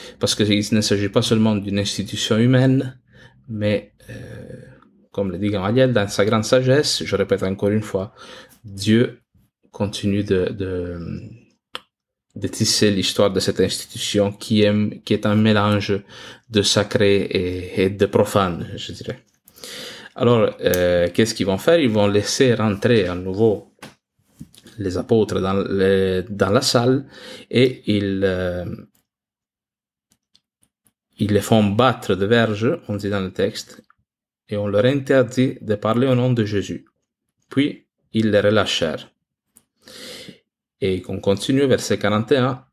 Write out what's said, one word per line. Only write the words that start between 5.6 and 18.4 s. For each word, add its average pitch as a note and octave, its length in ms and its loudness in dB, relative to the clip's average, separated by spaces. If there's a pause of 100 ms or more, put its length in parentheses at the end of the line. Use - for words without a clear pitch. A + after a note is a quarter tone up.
dans G2+ 160 2
sa G2+ 160 0
grande A2 200 2
sagesse, C3 600 2
je G2 120 -2
répète G2 260 0
encore F#2+ 280 0
une G#2+ 120 2
fois, G2 320 -6 (480)
Dieu G#2+ 580 0 (520)
continue G2+ 500 -2
de, F#2 280 0
de, F2+ 480 -6 (1400)
de G2 120 -8
tisser - 420 0
l'histoire G2 420 0
de F#2 80 -2
cette G2 200 -2
institution - 720 -2
qui G#2+ 300 -2
est, G#2 420 0
qui G#2+ 100 0
est G#2 120 -2
un G#2 80 2
mélange G#2 680 2 (480)
de G#2 140 2
sacré G2+ 540 2
et, F#2 680 -4
et G2 80 2
de G2+ 160 2
profane, G2 720 0